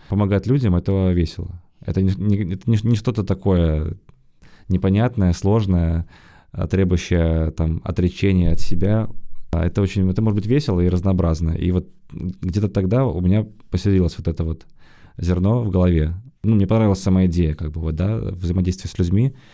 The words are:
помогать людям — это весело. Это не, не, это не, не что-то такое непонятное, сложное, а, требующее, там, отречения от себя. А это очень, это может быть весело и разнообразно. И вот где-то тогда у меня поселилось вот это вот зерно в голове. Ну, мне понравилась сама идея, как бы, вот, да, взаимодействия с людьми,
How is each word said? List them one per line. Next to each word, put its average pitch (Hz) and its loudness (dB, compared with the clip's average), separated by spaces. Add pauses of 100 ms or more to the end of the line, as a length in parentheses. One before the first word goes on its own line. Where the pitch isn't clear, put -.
помогать 101 0
людям — 120 2
это 95 0
весело. 87 -4 (240)
Это - -2
не, 95 2
не, 98 -2
это 95 -6
не, 117 2
не 117 2
что-то 110 -2
такое 85 0 (680)
непонятное, 95 0
сложное, 90 0 (460)
а, - -6
требующее, 85 0
там, 80 -2
отречения 90 2
от 82 4
себя. 110 4 (440)
А 82 0
это 87 0
очень, 95 0
это 92 0
может 110 2
быть 101 -2
весело 113 0
и 87 4
разнообразно. 87 0
И 90 -2
вот 90 -2 (240)
где-то 92 -4
тогда 101 0
у 90 -2
меня 101 2 (220)
поселилось 92 0
вот 87 -8
это 85 -4
вот 80 -6 (520)
зерно 90 0
в 107 -4
голове. 87 2 (280)
Ну, 110 2
мне 98 2
понравилась 104 2
сама 92 2
идея, 82 0
как 78 -6
бы, 80 -10
вот, 80 -4
да, 98 -2
взаимодействия 90 -4
с - -8
людьми, 98 0 (200)